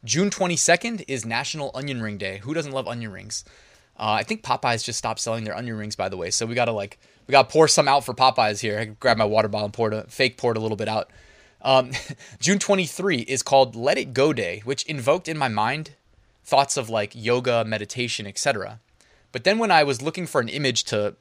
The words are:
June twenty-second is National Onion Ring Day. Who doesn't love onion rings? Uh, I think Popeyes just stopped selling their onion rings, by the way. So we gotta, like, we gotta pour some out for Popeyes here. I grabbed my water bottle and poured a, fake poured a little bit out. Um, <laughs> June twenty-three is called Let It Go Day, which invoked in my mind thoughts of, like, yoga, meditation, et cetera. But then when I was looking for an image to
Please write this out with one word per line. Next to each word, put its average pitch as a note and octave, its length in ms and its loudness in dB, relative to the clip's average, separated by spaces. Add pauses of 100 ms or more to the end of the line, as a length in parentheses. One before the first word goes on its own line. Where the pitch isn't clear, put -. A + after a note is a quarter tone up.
June D#3+ 240 0
twenty-second F#3+ 800 0
is B2+ 160 -4
National C3+ 500 -6
Onion C3+ 280 -6
Ring G#2 160 -6
Day. F#2+ 240 -6
Who B2 100 -8
doesn't D3+ 200 -4
love C3 140 -4
onion A2+ 260 -8
rings? F#2+ 340 -12 (480)
Uh, A2 240 0
I G2+ 40 0
think G#3+ 200 -6
Popeyes B2 400 0
just - 160 -6
stopped A2 220 -6
selling A2+ 240 -4
their G#2+ 100 -6
onion A#2 220 -6
rings, G#2+ 180 -8
by F#2+ 140 -2
the F#2+ 80 -6
way. F2 140 -6
So A2+ 160 -2
we A#2 80 -6
gotta, A#2+ 180 2
like, G#2 260 -6 (280)
we - 60 -4
gotta C3+ 140 8
pour D#3 220 6
some C#3+ 180 4
out C#3 180 4
for B2+ 100 -6
Popeyes A2+ 460 4
here. G#2 180 -2
I A2+ 80 -2
grabbed A2 320 0
my A2 80 4
water G#2+ 220 2
bottle G#2+ 180 -2
and G2+ 80 -8
poured A2 180 0
a, G#2+ 120 -6
fake - 340 0
poured A#2 180 0
a A2 40 -2
little A2 180 -4
bit G#2+ 100 -4
out. G#2+ 220 -4 (500)
Um, C3 320 4 (240)
<laughs> - 240 -20
June G3 180 2
twenty-three F#3 600 0
is B2 240 -4
called C3 340 4
Let C#3 220 0
It B2 160 -8
Go C#3 180 4
Day, G#2 320 -4
which C3+ 220 -4
invoked D3+ 420 0
in D#3+ 80 -6
my C#3+ 120 -2
mind A#2+ 440 -2 (500)
thoughts - 340 2
of, A#2 140 -6
like, G#2 240 -2
yoga, A#2 500 0
meditation, A2 600 -6
et G2 120 -12
cetera. A2 420 -4 (500)
But B2 140 -8
then G#3 140 4
when A3+ 120 0
I D#3+ 140 8
was C3 180 -2
looking E3 240 -6
for C#3+ 140 0
an A#2 80 -2
image B2+ 360 -2
to G#2 360 -2